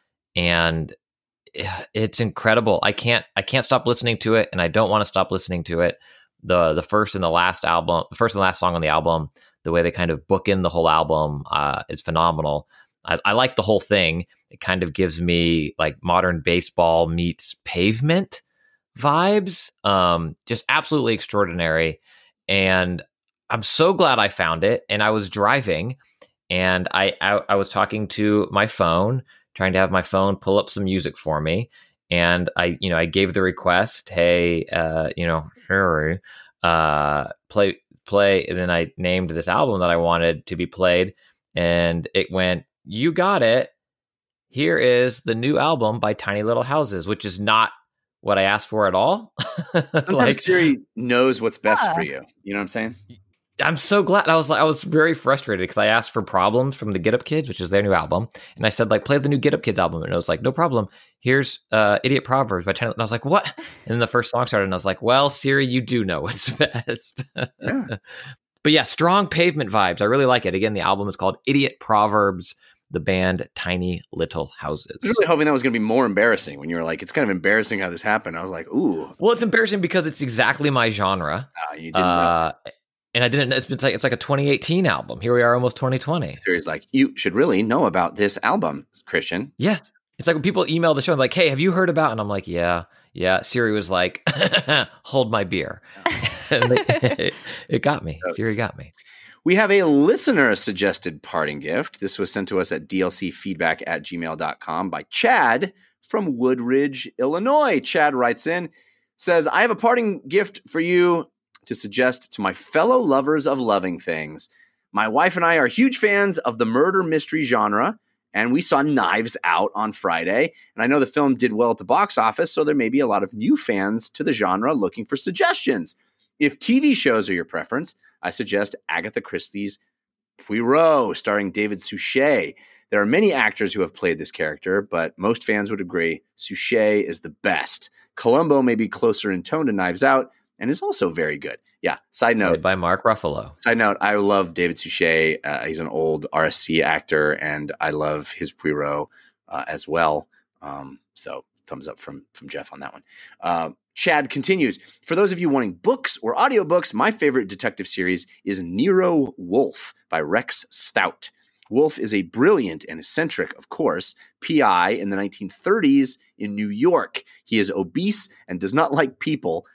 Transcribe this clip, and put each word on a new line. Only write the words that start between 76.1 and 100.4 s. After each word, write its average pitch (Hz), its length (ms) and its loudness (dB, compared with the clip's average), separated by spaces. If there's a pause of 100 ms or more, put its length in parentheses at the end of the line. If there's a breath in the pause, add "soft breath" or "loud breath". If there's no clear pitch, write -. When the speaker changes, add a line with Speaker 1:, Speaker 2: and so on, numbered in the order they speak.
Speaker 2:
when 76 100 -8
you 85 60 -4
were 82 80 -4
like, 80 180 -4
"It's - 80 -10
kind 151 140 0
of 107 60 0
embarrassing 98 500 0
how 92 100 -4
this 85 120 -8
happened." 104 360 -2
I 85 40 -8
was 95 100 -8
like, 82 160 -10
"Ooh." 101 500 -2
Speaker 1:
Well, 208 140 2
it's 233 100 -2
embarrassing 214 380 0
because 175 260 0
it's 156 140 -8
exactly 127 500 0
my 120 200 2
genre. 95 640 -2
Speaker 2:
Ah, 76 180 -10
you 80 180 -12
didn't - 40 -6
know. 92 80 4
Speaker 1:
Uh, 85 480 2 (640)
and 120 100 2
I 123 40 2
didn't 135 200 0
know. 131 80 0
It's 127 100 -2
been, 135 80 -6
it's 127 80 -6
like, 131 120 0
it's 110 100 -2
like 127 80 0
a 120 60 -2
twenty 143 320 -2
eighteen 170 360 0
album. 65 340 -2
Here 120 140 0
we 120 80 4
are, 120 120 4
almost 123 220 0
twenty 131 220 -2
twenty. 143 360 -4
Speaker 2:
Siri's 87 320 -2
like, 78 260 -8
"You 135 240 2
should 90 180 -2
really 113 280 4
know 123 240 2
about 90 300 0
this 101 260 0
album, 80 440 0 (200)
Christian." 92 500 -4
Speaker 1:
Yes. 185 340 -2 (280)
It's - 80 -10
like 170 80 4
when 156 80 -2
people 185 280 0
email 165 240 2
the 135 80 0
show, 170 120 0
like, 131 180 0
"Hey, 180 160 2
have 135 120 0
you 180 120 2
heard 180 160 0
about?" 156 240 0
And 113 80 -4
I'm 104 80 -4
like, 101 200 -4
"Yeah, 85 360 0 (300 soft breath)
yeah." 90 280 2
Siri 120 300 0
was 104 160 -2
like, 90 400 0
<laughs> 151 760 -2
"Hold 127 260 0
my 107 140 0
beer." 87 380 -4 (240 loud breath)
<laughs> - 60 0 (380)
And 123 220 2
it, - 640 0 (340 loud breath)
it 131 140 0
got 143 200 0
me. 78 200 -10
Speaker 2:
Gross. 90 140 -6
Speaker 1:
Siri 107 180 -2
got 110 240 -4
me. 80 120 -16 (540 loud breath)
Speaker 2:
We 175 120 4
have 208 140 4
a 196 140 6
listener 147 720 4